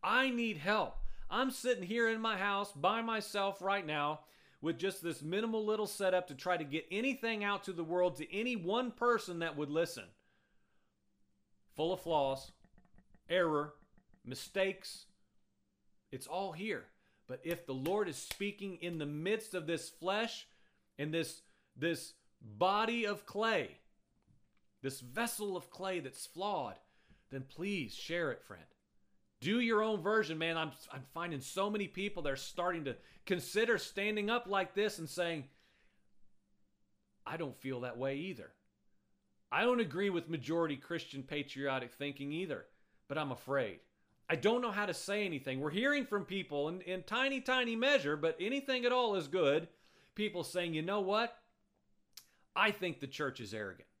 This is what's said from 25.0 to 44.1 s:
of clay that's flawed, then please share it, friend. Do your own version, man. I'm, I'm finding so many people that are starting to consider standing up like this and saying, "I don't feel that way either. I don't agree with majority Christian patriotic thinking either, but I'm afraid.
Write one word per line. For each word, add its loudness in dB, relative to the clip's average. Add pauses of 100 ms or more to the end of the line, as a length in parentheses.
of -10
clay -2
that's -10
flawed, -2 (500)
then -6
please -4
share -2
it, -8
friend. -16 (800)
Do 2
your 4
own 0
version, 2
man. 0
I'm, -2 (200)
I'm -10 (100)
finding -4
so 0
many 0
people -4
that 2
are 0
starting -2
to -2 (300)
consider 2
standing -2
up 0
like 2
this 2
and -6
saying, -2 (1800)
"I -6
don't -4
feel -4
that -6
way 0
either. -6 (960)
I 2
don't 4
agree 2
with -2
majority 0
Christian -8
patriotic -4
thinking -6
either, -4 (420)
but -4
I'm -2
afraid. -2 (480)